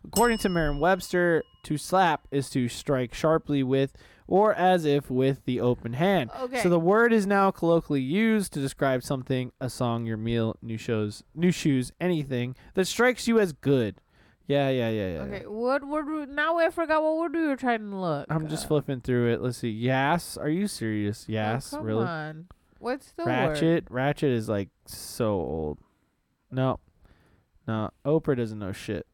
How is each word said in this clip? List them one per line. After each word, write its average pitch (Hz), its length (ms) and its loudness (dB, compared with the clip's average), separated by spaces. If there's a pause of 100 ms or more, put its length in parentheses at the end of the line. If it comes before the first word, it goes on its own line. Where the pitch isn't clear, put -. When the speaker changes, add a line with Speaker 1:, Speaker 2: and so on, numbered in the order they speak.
Speaker 1:
According 233 340 2
to 202 120 0
Merriam-Webster, 170 920 2 (200)
to 151 160 -4
slap 180 520 2
is 139 200 -2
to 123 180 0
strike 127 460 -4
sharply 151 480 2
with 135 340 0 (300)
or 208 280 4
as 180 300 4
if 143 260 2
with 135 340 0
the 127 160 -2
open 120 340 0
hand. 165 360 2 (100)
Speaker 2:
Okay. 254 220 -4
Speaker 1:
So 180 60 2
the 175 120 6
word 214 320 4
is 214 140 4
now 196 240 4
colloquially 165 520 2
used 208 520 2
to 151 60 -4
describe 135 420 0
something, 127 580 -4
a 127 100 -6
song, 117 340 -2
your 113 120 -4
meal, 113 460 -2
new 113 160 -8
shows, 107 440 -2 (120)
new 175 180 2
shoes, 131 480 0
anything 139 560 -2 (180)
that 190 120 0
strikes 240 420 0
you 226 100 4
as 185 140 2
good. 127 440 0 (500)
Yeah, 139 220 2
yeah, 123 220 0
yeah, 101 240 -2
yeah, 78 80 -4
Speaker 2:
Okay, 202 200 -8
Speaker 1:
yeah. - 60 -16
Speaker 2:
what 247 360 -2
word? 294 220 -4
we, 302 200 -6
now 302 320 -2
I 330 100 4
forgot 311 340 0
what 311 140 2
word 330 180 -2
we 330 120 0
were 269 100 0
trying 240 240 0 (100)
to 196 60 -8
look. 165 320 -2
Speaker 1:
I'm 156 200 -2
just 151 180 -6
Speaker 2:
Uh, - 20 -14
Speaker 1:
flipping 139 320 0
through 120 320 2
it. - 100 0
Let's 123 160 -2
see. 120 120 -4
Yas. 131 640 0
Are 151 140 -4
you 190 180 0
serious? 107 600 -4
Speaker 2:
oh, 110 40 -6
Speaker 1:
Yas? 110 380 -2
Speaker 2:
come - 120 -8
Speaker 1:
Really? - 220 0
Speaker 2:
on. 156 420 -8 (320)
What's 254 340 -8
the 339 120 -8
Speaker 1:
Ratchet. 151 680 0
Speaker 2:
word? - 40 -12
Speaker 1:
Ratchet 139 360 0
is, 113 200 0
like, 101 180 -2 (160)
so - 480 -4
old. 76 460 -4 (720)
No. 131 280 0 (880)
No. 110 220 -4 (160)
Oprah 151 320 0
doesn't 110 220 -4
know 98 140 -6
shit. - 420 -8